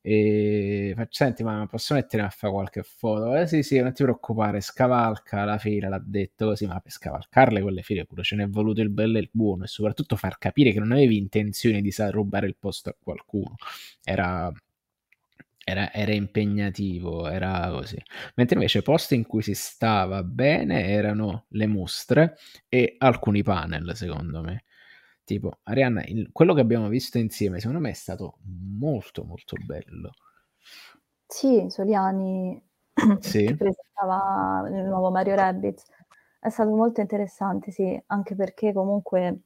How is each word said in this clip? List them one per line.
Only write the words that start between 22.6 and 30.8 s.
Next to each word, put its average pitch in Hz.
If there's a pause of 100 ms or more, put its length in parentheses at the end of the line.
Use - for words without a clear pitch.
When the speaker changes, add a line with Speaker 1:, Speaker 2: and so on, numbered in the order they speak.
Speaker 1:
e 123
alcuni 107
panel, 85
secondo 85
me. 87 (600)
Tipo, -
Arianna, 117
il, 104
quello 170
che 139
abbiamo 113
visto 123
insieme, 101
secondo 123
me 127
è -
stato - (400)
molto, 135
molto -
bello. - (1120)